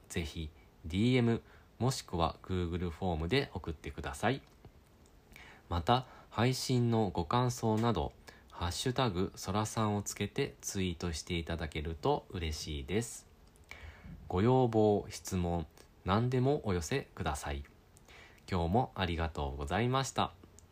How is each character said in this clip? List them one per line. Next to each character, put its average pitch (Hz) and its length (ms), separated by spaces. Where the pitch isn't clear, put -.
ぜ 87 140
ひ 78 280
デ 82 120
ィ 120 180
ー 127 40
エ 120 40
ム 117 200
も 123 140
し - 100
く - 160
は 82 240
Google 87 480
フ 82 140
ォ 90 100
ー - 20
ム 82 120
で 131 260
送 - 160
っ - 20
て - 200
く - 100
だ 71 140
さ - 140
い。 - 120
ま 87 120
た、 127 220
配 120 220
信 123 380
の 110 200
ご 87 140
感 123 280
想 113 260
な 117 140
ど 80 200
「ハ - 160
ッ 85 60
シ - 180
ュ - 20
タ 127 160
グ 90 280
ソ - 160
ラ 107 140
さ 113 180
ん」 104 100
を 104 80
つ - 140
け 104 100
て 139 340
ツ - 220
イ - 80
ー 82 40
ト 85 180
し 78 100
て 85 160
い 82 60
た 82 120
だ 82 120
け 78 120
る 80 180
と 143 320
嬉 82 280
し 76 220
い 67 40
で 92 180
す。 - 220
ご 92 140
要 127 240
望、 107 420
質 - 280
問、 85 300
何 110 240
で 127 120
も 143 240
お 95 100
寄 87 80
せ - 320
く - 80
だ 76 140
さ - 160
い。 71 100
今 87 140
日 82 40
も 113 280
あ 95 100
り 85 100
が 82 120
と 73 260
う - 20
ご 69 80
ざ 87 160
い 120 80
ま 131 140
し - 80
た。 - 220